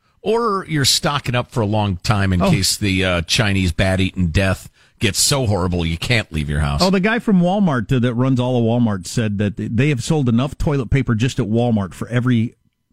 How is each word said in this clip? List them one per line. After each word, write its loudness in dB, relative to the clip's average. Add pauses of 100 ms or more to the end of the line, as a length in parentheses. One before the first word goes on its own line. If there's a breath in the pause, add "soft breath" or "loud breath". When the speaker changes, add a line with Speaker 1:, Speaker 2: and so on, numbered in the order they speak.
(220)
Speaker 1:
Or 0
you're 0
stocking 0
up -2
for -2
a 0
long 0
time 0
in 2
Speaker 2:
Oh. 4
Speaker 1:
case 2
the, 0
uh, 0
Chinese 0
bat-eaten 0
death 0 (300 soft breath)
gets 0
so 2
horrible 0
you -2
can't -2
leave -2
your -2
house. 0
Speaker 2:
Oh, 4
the 2
guy 0
from 2
Walmart, 0
uh, 2
that 0
runs 2
all 0
of 2
Walmart 0
said -2
that 0
they -2
have -2
sold 0
enough 0
toilet -2
paper 0
just -2
at -2
Walmart 0
for -10
every 0 (380)